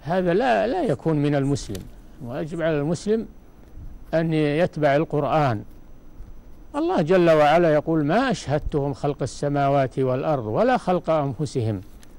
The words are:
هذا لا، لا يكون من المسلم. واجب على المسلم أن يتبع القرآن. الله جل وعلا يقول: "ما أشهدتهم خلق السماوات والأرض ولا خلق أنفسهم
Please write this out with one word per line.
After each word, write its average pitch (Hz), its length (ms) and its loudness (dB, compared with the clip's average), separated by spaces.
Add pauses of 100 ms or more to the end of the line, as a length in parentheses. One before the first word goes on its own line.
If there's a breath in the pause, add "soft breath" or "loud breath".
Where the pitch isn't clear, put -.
هذا 175 320 0
لا، 214 340 2
لا 339 160 -2
يكون 160 340 0
من 143 180 2
المسلم. 135 480 -2 (400)
واجب 156 380 -8
على 156 180 2
المسلم 196 480 -2 (840)
أن 165 200 2
يتبع 151 600 2
القرآن. 143 680 0 (1120)
الله 320 260 0
جل 170 280 4
وعلا 156 440 6
يقول: 151 320 2
"ما 233 260 2
أشهدتهم 143 640 -2
خلق 143 280 -4
السماوات 139 800 0
والأرض 131 460 0
ولا 202 320 2
خلق 180 320 -2
أنفسهم 139 720 -2 (380)